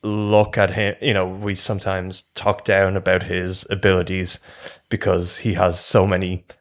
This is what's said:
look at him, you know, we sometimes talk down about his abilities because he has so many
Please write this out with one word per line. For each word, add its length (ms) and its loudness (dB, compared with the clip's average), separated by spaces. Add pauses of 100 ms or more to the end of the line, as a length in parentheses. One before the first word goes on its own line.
look 520 2
at 140 4
him, 320 -2
you 100 0
know, 140 2
we 300 -6
sometimes 680 -4
talk 420 -4
down 320 2
about 280 0
his 440 -4
abilities 720 0 (500)
because 500 0
he 160 -2
has 260 0
so 260 4
many 400 -2 (140)